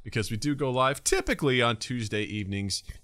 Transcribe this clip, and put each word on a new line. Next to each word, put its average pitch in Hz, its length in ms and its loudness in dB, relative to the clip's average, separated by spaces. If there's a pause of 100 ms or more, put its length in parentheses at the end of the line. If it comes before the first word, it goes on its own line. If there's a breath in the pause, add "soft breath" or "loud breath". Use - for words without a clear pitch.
because 107 260 -2
we 113 60 -2
do 143 180 -2
go 139 160 0
live 131 340 2
typically 165 580 2
on 117 140 4
Tuesday 110 480 -4
evenings 98 580 -4 (220 loud breath)